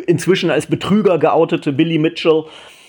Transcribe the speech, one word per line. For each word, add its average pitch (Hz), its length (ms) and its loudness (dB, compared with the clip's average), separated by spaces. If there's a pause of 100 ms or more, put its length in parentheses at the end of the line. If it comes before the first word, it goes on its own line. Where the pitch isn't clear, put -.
inzwischen 175 420 0
als 147 160 -2
Betrüger 190 520 0
geoutete 156 540 0
Billy 160 260 0
Mitchell? 160 480 0 (420)